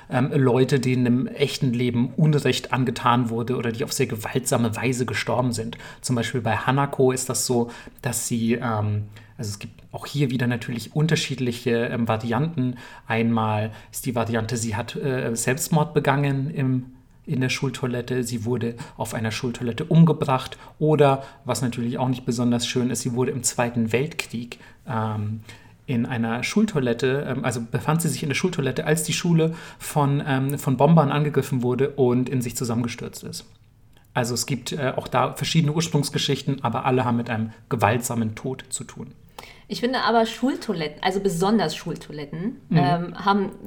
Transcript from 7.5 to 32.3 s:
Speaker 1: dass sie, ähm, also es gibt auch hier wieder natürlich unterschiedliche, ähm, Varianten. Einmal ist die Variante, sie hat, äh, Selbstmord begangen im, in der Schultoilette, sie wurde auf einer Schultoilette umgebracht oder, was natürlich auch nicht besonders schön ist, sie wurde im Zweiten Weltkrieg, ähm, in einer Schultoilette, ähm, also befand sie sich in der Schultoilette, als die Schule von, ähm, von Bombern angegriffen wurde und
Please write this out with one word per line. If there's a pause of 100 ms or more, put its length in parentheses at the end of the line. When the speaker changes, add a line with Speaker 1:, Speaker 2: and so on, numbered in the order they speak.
Speaker 1:
dass
sie,
ähm, (320)
also
es
gibt (120)
auch
hier
wieder
natürlich
unterschiedliche,
ähm,
Varianten. (320)
Einmal (220)
ist
die
Variante,
sie
hat,
äh,
Selbstmord
begangen
im, (400)
in
der
Schultoilette,
sie
wurde (220)
auf
einer
Schultoilette
umgebracht (220)
oder, (200)
was
natürlich
auch
nicht
besonders
schön
ist,
sie
wurde
im
Zweiten
Weltkrieg, (300)
ähm, (440)
in
einer
Schultoilette,
ähm,
also
befand
sie
sich
in
der
Schultoilette,
als
die
Schule (240)
von,
ähm,
von
Bombern
angegriffen
wurde
und